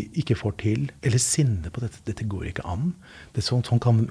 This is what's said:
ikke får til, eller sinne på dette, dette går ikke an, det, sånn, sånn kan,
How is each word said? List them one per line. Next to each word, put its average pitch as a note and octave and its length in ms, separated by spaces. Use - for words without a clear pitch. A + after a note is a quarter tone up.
ikke - 160
får G#2 240
til, A#2 240
eller B2 220
sinne G2+ 500
på A#2+ 80
dette, A2+ 240
dette A2 240
går G2+ 220
ikke - 180
an, C#3+ 220
det, A2 80
sånn, B2 240
sånn A#2+ 160
kan, A2+ 280